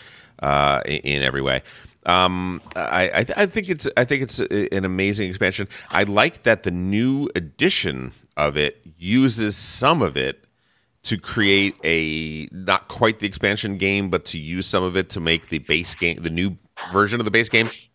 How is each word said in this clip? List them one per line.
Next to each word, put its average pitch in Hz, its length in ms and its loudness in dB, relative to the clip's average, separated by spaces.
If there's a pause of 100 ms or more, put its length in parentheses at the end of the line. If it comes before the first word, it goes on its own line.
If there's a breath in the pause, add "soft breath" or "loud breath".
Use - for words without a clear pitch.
(400 soft breath)
uh, 71 480 2
in, 76 140 -2
in 71 220 -2
every 67 180 -2
way. 65 200 0 (460 soft breath)
Um, 90 540 2 (140)
I, 90 380 0
I, 101 120 2
th-, - 120 -6
I 208 100 4
think 190 220 -4
it's, 156 180 -4 (100)
I 123 80 4
think 135 180 0
it's - 160 -6
a, 104 340 -2
an 98 120 0
amazing 98 440 0
expansion. 95 380 -2 (220 loud breath)
I 95 140 2
like 104 400 0
that 113 200 4
the 95 80 -2
new 107 640 0
edition 78 800 -2 (240)
of 73 200 2
it 73 240 0 (160)
uses 107 600 2
some 147 440 0
of 78 160 0
it 67 280 -4 (580)
to 110 140 -2
create 98 640 2
a, 78 680 -2
not 92 360 -2
quite 113 320 0
the 104 80 -2
expansion 101 500 -2
game, 98 320 0
but 87 160 -2
to - 140 -10
use 85 260 -6
some 92 180 0
of 90 140 -2
it 92 140 -2
to - 80 -6
make 82 300 0
the 80 100 -2
base - 360 -2
game, 85 280 -4
the 85 60 -4
new 87 280 -4 (360)
version 104 260 2
of 113 60 -2
the 104 60 -4
base 113 180 2
game 113 200 2 (260)